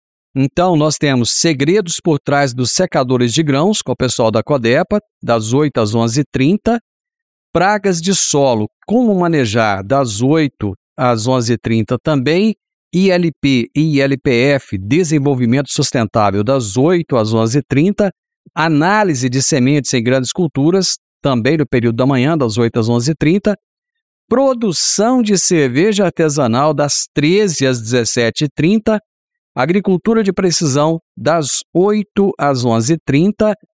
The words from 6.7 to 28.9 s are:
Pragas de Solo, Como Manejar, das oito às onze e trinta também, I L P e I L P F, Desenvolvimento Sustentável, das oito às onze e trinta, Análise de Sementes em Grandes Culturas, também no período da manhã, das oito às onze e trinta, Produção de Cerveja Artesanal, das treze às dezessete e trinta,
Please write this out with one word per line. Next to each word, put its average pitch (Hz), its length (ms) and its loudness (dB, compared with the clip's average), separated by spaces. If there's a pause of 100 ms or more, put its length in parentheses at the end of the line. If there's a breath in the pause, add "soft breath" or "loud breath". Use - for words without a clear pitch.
Pragas 190 480 0
de 180 160 -2
Solo, 127 520 0 (200)
Como 226 260 2
Manejar, 117 720 0
das 117 360 -2
oito 135 520 0 (240)
às 120 300 0
onze 123 260 0
e 110 40 -2
trinta 113 440 -2
também, 160 540 0 (400)
I 190 160 2
L 175 180 2 (120)
P 131 340 0
e 151 220 0
I 135 40 2
L 139 160 0
P 139 140 -2
F, 127 460 0
Desenvolvimento 135 920 0
Sustentável, 107 720 0
das 117 360 -2
oito 160 400 0
às 110 160 0
onze 113 260 0
e - 20 -2
trinta, 185 480 0 (460)
Análise 160 760 0
de 127 140 -2
Sementes 139 500 0
em 123 80 0
Grandes 127 300 0
Culturas, 170 640 0 (260)
também 131 360 0
no 147 100 0
período 117 300 0
da 127 80 0
manhã, 139 320 2
das 117 200 -2
oito 117 220 0
às 110 80 0
onze 120 240 0
e 147 40 -2
trinta, 190 420 0 (720)
Produção 240 960 0
de 208 160 0
Cerveja 175 640 0
Artesanal, 147 680 0
das 143 440 -2
treze 165 500 0
às 123 160 0
dezessete 117 640 -2
e - 20 0
trinta, 208 520 0 (560)